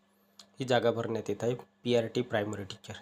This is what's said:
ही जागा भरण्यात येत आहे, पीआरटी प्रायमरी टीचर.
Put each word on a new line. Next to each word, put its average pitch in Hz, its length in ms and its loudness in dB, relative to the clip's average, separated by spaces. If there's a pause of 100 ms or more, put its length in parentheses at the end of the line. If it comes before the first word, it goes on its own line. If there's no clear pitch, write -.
(420)
ही - 240 -10
जागा 120 260 4
भरण्यात 110 380 -2
येत 104 140 -4
आहे, 120 120 2
पीआरटी 120 680 0
प्रायमरी 104 420 -2
टीचर. - 380 -12